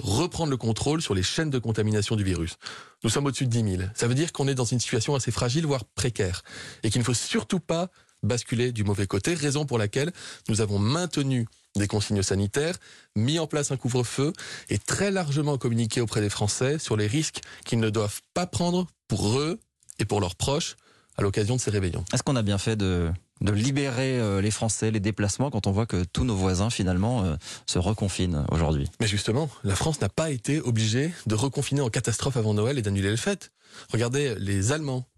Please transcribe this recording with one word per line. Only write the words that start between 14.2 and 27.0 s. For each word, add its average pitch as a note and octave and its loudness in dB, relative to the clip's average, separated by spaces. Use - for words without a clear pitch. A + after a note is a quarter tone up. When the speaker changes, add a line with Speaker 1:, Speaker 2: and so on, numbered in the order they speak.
Speaker 1:
et G#2 0
très - 0
largement D3 0
communiqué A#2 0
auprès A2+ 0
des G#2 2
Français B2+ 0
sur A#2 -2
les G#2 2
risques C#3 -2
qu'ils A#2 2
ne A2+ 2
doivent G#2 0
pas F3+ 0
prendre F3 0
pour G#2+ 2
eux D#3 0
et A#2 0
pour G#2 2
leurs F#2 0
proches - -2
à - 0
l'occasion G#2 2
de A#2+ 0
ces - -2
réveillons. F2 0
Speaker 2:
Est-ce C#3+ 0
qu'on C#3+ 2
a A#2 2
bien G2+ 2
fait A2+ 0
de, F2+ 2
de G2+ 2
libérer, C3 0
euh, G2+ 2
les G#2+ 2
Français, A2 0
les A2 0
déplacements, G#2 0
quand G#2 -2
on - 2
voit G#2+ 2
que F2+ 0
tous - 2
nos A#2+ 2
voisins, F#2+ 2
finalement, G2+ 2